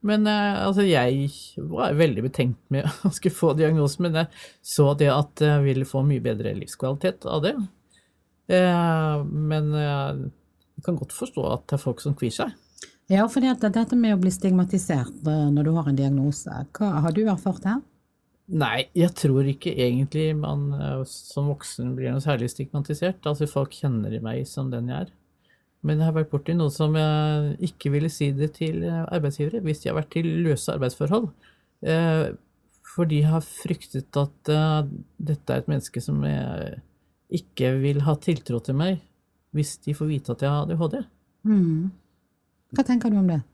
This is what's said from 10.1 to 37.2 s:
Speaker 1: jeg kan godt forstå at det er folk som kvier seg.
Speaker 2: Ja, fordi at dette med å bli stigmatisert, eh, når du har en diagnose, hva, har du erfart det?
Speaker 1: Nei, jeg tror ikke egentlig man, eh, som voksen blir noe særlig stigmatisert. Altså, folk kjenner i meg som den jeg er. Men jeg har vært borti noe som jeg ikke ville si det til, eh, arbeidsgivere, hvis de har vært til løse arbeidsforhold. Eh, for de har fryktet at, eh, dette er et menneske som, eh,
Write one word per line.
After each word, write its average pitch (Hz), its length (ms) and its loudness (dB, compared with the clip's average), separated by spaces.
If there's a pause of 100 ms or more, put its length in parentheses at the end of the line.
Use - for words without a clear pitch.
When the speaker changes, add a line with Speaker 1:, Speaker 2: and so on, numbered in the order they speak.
Speaker 1:
jeg 147 80 -16
kan 175 120 -2
godt 131 160 -8
forstå - 400 -4
at 127 140 -6
det - 140 -4
er - 20 -16
folk 127 180 -4
som 143 140 -2
kvier 127 180 -4
seg. - 200 -4 (560)
Speaker 2:
Ja, 196 200 4
fordi 254 220 0
at 247 100 0
dette 220 360 0
med 220 200 4
å 180 40 2
bli 185 100 4
stigmatisert, 180 840 2 (140)
eh, 151 240 2
når 143 140 4
du 156 100 2
har 160 140 0
en 139 80 2
diagnose, 139 760 0
hva, 190 300 0
har 165 100 2
du 208 140 2
erfart 185 360 -2
det? 202 140 0 (720)
Speaker 1:
Nei, 135 460 0
jeg 175 200 4
tror 139 320 4
ikke 139 300 -4
egentlig 139 600 0
man, 143 380 -2
eh, 139 300 -4
som - 440 -4
voksen 127 480 -6
blir 127 160 -2
noe 135 80 0
særlig 131 300 0
stigmatisert. 147 760 -4
Altså, 147 220 -2
folk 139 240 -2
kjenner 110 420 -2
i 110 60 -6
meg 120 260 -6
som 135 240 -6
den 120 180 -4
jeg 131 140 -6
er. 185 40 -8 (760)
Men 151 160 0
jeg 160 80 2
har 165 80 2
vært 156 160 0
borti 147 260 -2
noe 156 140 2
som 156 240 0
jeg 151 680 0
ikke 156 320 -4
ville 147 180 0
si 143 220 -2
det 147 220 -2
til, 165 300 -4
eh, 165 220 -4
arbeidsgivere, 151 560 -2
hvis 156 200 -4
de - 80 -4
har 156 100 -2
vært 151 100 -8
til 165 140 -2 (200)
løse 147 280 0
arbeidsforhold. 147 560 -2 (540)
Eh, 160 480 2 (520)
for - 220 -4
de 151 180 2
har 156 180 4
fryktet - 760 -8
at, 143 320 -2
eh, 156 340 2 (400)
dette 151 280 -4
er 127 80 0
et 127 100 -6
menneske - 340 -4
som, 143 220 -2
eh, 143 500 -4 (580)